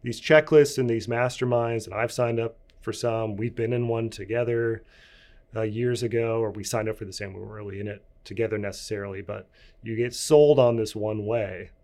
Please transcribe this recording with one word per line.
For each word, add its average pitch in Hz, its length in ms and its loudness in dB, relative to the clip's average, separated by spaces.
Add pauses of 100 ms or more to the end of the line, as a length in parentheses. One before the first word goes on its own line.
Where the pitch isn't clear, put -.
these 120 180 -8
checklists 151 560 6
and 127 100 0
these 113 200 -2
masterminds, 120 760 0
and 110 100 -12
I've 117 160 -2
signed 117 280 0
up 117 200 -4 (200)
for 107 140 -6
some, 113 440 -2
we've 113 180 -6
been 117 180 -2
in 120 140 -2
one 113 240 -2
together, 117 720 -2 (720)
uh, 110 80 -2
years 117 400 -2
ago, 113 360 0
or 107 120 -2
we 101 120 -10
signed 110 240 -4
up 110 100 -4
for 110 80 -10
the 98 80 -14
same, 98 200 -10
we 95 60 -14
weren't 104 140 -14
really 101 260 -12
in 101 80 -6
it 101 180 -12 (180)
together 107 360 -4
necessarily, 101 640 -8
but 101 260 -12 (320)
you 113 140 -8
get 120 180 -2
sold 147 460 6
on 120 160 6
this 110 200 -2
one 107 300 -4
way 98 460 -4 (120)